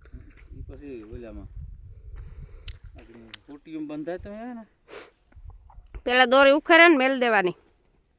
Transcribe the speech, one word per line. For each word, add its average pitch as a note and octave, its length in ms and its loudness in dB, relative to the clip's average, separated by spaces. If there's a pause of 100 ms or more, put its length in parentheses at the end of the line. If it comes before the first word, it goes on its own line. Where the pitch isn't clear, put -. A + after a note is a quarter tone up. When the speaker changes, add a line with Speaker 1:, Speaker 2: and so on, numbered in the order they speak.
(520)
Speaker 1:
ઈ - 100 -16
પછી C#3 400 -16
ઓલામાં. G#2+ 460 -16 (1500)
આગળ A#2 160 -20 (320)
પોટિયું D#3 400 -16
બંધાય D3+ 320 -12
તો G3+ 120 -18
હે A3+ 240 -16
ને. A3+ 120 -20 (1400)
Speaker 2:
પેલા B3+ 220 2
દોરી C4+ 260 6
ઉખેરે E4 360 6
ને E4 80 6
મેલ C4 240 0
દેવાની. G#3 360 0 (600)